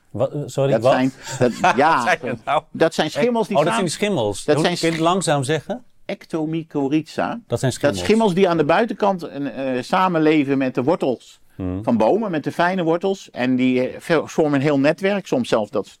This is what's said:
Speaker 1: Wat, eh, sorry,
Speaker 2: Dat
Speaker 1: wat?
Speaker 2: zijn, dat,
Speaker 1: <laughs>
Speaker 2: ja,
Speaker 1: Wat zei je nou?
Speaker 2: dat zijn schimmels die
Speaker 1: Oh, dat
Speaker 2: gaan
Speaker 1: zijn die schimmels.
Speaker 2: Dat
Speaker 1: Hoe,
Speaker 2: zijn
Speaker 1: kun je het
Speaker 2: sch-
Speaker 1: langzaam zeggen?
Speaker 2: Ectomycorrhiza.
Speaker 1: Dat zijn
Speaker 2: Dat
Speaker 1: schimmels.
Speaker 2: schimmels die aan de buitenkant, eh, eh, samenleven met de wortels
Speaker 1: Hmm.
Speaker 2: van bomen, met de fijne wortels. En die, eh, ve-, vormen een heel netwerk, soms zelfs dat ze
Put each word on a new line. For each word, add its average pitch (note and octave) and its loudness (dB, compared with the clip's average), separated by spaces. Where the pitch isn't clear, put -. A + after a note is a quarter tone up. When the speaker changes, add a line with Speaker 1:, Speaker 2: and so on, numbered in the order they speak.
Speaker 1:
Wat, A2+ -4
eh, D3 -6
sorry, C3+ -2
Speaker 2:
Dat A2 0
Speaker 1:
wat? C3 4
Speaker 2:
zijn, C3 0
dat, B2 2
Speaker 1:
<laughs> F3 2
Speaker 2:
ja, D#3 4
Speaker 1:
Wat B2 0
zei B2+ -8
je A#2 -6
nou? C#3+ -2
Speaker 2:
dat D#3+ 0
zijn D#3+ 0
schimmels A#3 0
die G3+ -2
Speaker 1:
Oh, - 4
dat E3+ 0
Speaker 2:
gaan A3+ 0
Speaker 1:
zijn E3 -4
die G#3 0
schimmels. A#2 -2
Speaker 2:
Dat D3+ 2
Speaker 1:
Hoe, D3+ 0
Speaker 2:
zijn F3 0
Speaker 1:
kun - -2
je E3 2
het D#3+ -2
Speaker 2:
sch- E3 2
Speaker 1:
langzaam E3 0
zeggen? D#3+ -6
Speaker 2:
Ectomycorrhiza. D3+ -2
Speaker 1:
Dat A#2+ -4
zijn C3 0
Speaker 2:
Dat - -8
Speaker 1:
schimmels. F#3 0
Speaker 2:
schimmels G#3+ 2
die F#3+ 4
aan E3+ 2
de D#3 2
buitenkant, G3 0
eh, C3 -6
eh, B2 -4
samenleven D#3+ 2
met C3 -2
de C3+ 0
wortels C#3+ -2
Speaker 1:
Hmm. F#2 -6
Speaker 2:
van A#2+ 2
bomen, E3+ 2
met D#3 -4
de D3 -4
fijne F3+ 0
wortels. F3 -2
En B2+ 0
die, B2+ 2
eh, - -12
ve-, D#3 2
vormen D3 0
een C#3 2
heel C#3 2
netwerk, F#3 0
soms B2+ -2
zelfs A2 0
dat G2+ -2
ze - -20